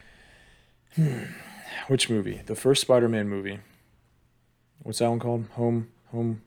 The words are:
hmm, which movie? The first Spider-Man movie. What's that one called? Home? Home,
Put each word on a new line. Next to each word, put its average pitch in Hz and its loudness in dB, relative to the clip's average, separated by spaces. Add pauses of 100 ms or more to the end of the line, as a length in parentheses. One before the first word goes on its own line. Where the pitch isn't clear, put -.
(960)
hmm, 135 2 (640)
which 131 2
movie? 101 -2
The 110 -6
first 139 4
Spider-Man 113 4
movie. 98 -6 (1200)
What's 110 -6
that 117 4
one 117 0
called? 117 -2
Home? 117 0 (220)
Home, 117 -4